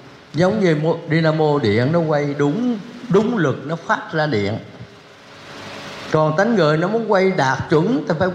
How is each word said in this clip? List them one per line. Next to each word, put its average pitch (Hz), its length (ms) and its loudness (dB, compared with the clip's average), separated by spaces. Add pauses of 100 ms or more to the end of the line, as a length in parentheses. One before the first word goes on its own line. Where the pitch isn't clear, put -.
(340)
Giống 190 260 2
như 175 160 4
mô-, 160 220 0 (120)
dynamo 156 540 2
điện 117 280 2
nó 175 80 2
quay 147 380 0
đúng, 202 420 0 (300)
đúng 220 280 2
lực 143 280 0
nó 160 100 -6
phát - 380 -4
ra 156 120 0
điện. 107 320 -2 (1500)
Còn 156 260 2
tánh 220 180 2
người 156 220 4
nó 175 100 0
muốn 214 240 -2
quay 190 200 4
đạt 139 380 0
chuẩn 208 380 2
thì 180 120 0
phải 185 160 0